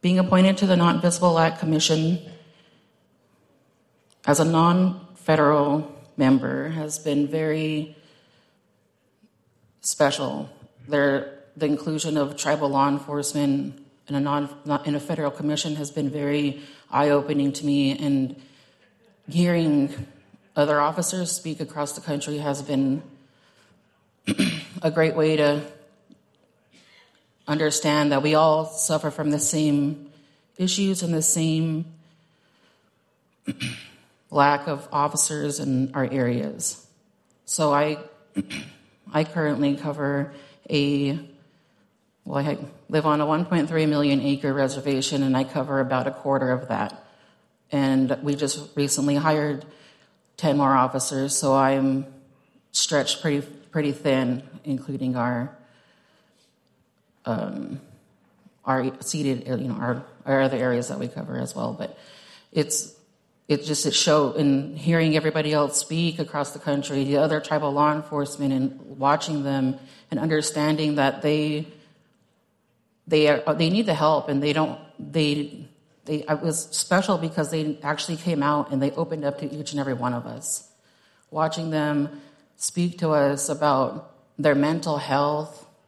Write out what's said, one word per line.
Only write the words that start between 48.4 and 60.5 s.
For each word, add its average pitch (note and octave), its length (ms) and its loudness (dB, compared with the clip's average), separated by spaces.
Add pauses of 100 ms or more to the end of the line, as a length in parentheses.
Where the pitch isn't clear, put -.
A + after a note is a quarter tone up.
recently C#3+ 400 0
hired D3+ 500 0 (720)
ten C#3+ 200 2
more C3+ 180 4
officers, C3+ 600 0
so C3+ 200 2
I'm C3+ 500 2 (680)
stretched - 500 0
pretty, C#3+ 240 0 (260)
pretty D3 220 0
thin, C3 500 0 (200)
including C3 520 -4
our, B2 420 -2 (1700)
um, - 560 -6 (840)
our C3 280 -2 (100)
seated, C3+ 460 -4
you C3 200 -4
know, A2+ 80 -4
our, A#2+ 280 -4 (220)
our C3+ 160 2
other C3 160 0